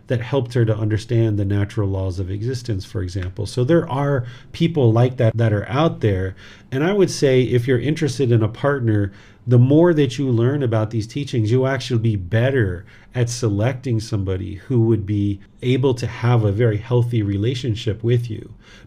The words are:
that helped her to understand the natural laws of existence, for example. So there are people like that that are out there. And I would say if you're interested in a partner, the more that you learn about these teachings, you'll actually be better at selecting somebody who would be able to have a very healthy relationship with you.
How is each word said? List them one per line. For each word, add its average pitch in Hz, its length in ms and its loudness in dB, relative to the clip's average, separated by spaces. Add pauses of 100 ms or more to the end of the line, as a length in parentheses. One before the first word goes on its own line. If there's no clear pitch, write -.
that 120 160 -2
helped 135 320 -4
her 120 100 4
to 110 120 0
understand 107 600 0
the 101 60 -2
natural 101 440 -2
laws 95 300 -4
of 92 120 -6
existence, 107 560 -6
for 98 160 -6
example. 92 420 -6
So 123 200 -2
there 165 260 2
are 139 360 -2 (260)
people 156 400 2
like 123 260 2
that 113 180 2
that 113 160 2
are 101 160 -2
out 160 320 0
there. 95 340 -2 (380)
And 135 100 -2
I 185 120 0
would 196 160 2
say 131 320 2
if 120 240 0
you're 127 120 2
interested 143 540 0
in 113 100 4
a 107 60 0
partner, 113 640 0 (340)
the 123 120 6
more 151 340 6
that 143 260 2
you 135 120 0
learn 127 320 2
about 110 280 0
these 110 160 -4
teachings, 135 440 -4
you'll 127 160 2
actually 131 340 -2
be 110 160 0
better 101 680 0 (280)
at 123 140 0
selecting 117 720 -2
somebody 95 540 -4
who 117 260 -2
would 113 240 2
be 101 340 -2 (220)
able 127 340 2
to 120 120 -4
have 117 360 2
a 104 80 2
very 107 280 0
healthy 120 440 0
relationship 104 800 -2
with 120 280 0
you. - 240 -12 (320)